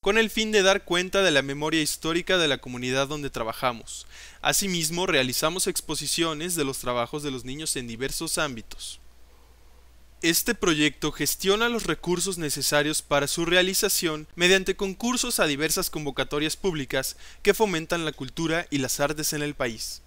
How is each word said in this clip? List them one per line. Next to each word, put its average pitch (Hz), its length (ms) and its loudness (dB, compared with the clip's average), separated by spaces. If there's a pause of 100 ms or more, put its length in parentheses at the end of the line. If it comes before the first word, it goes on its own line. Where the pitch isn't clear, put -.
con 202 160 4
el 226 120 4
fin 220 200 -2
de 208 120 6
dar 190 220 4
cuenta 185 380 2
de 185 80 6
la 139 120 4
memoria 147 380 0
histórica 165 580 0
de 165 100 4
la 135 100 2
comunidad 127 480 -2
donde 143 240 -6
trabajamos. 117 800 -4 (320)
Asimismo, 175 680 0
realizamos 156 640 0
exposiciones 165 880 -2
de 156 80 0
los 135 140 -4
trabajos 123 440 -2
de 147 80 -4
los 127 140 -8
niños 147 320 -4
en 127 100 -6
diversos 131 500 -4
ámbitos. 135 640 -6 (1200)
Este 170 320 2
proyecto 151 560 2
gestiona 196 580 0
los 233 180 0
recursos 175 520 -2
necesarios 147 640 0
para 143 240 2
su 170 180 -2
realización 180 920 2
mediante 190 400 4
concursos 233 640 -2
a 175 80 4
diversas 160 420 0
convocatorias 147 640 -2
públicas 139 600 -2 (260)
que 202 120 6
fomentan 170 500 0
la 151 80 -2
cultura 160 580 -4
y 143 80 0
las 127 220 -2
artes 147 320 0
en 151 100 -2
el 147 140 -4
país. 120 500 -4